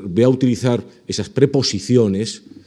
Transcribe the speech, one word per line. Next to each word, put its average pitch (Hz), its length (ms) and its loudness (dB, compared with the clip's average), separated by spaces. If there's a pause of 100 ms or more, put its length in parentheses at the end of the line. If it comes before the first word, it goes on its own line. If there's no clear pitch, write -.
voy 101 220 0
a 127 40 6
utilizar 123 560 0 (220)
esas 95 220 -6
preposiciones 117 1120 0 (240)